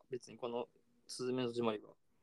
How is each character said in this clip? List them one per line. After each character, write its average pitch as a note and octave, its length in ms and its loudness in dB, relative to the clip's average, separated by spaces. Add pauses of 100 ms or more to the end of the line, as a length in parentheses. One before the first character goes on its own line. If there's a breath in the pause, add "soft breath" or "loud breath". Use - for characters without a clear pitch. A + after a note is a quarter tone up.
(100)
別 B2 180 -6
に A2 80 -14
こ A#2+ 120 -4
の A#2+ 200 -2 (380)
ス - 180 -4
ズ B2+ 80 2
メ B2+ 100 4
の A#2+ 100 2
戸 A#2+ 80 0
締 A#2+ 40 4
ま A2 80 6
り G#2 80 -2
は。 - 100 -16 (320)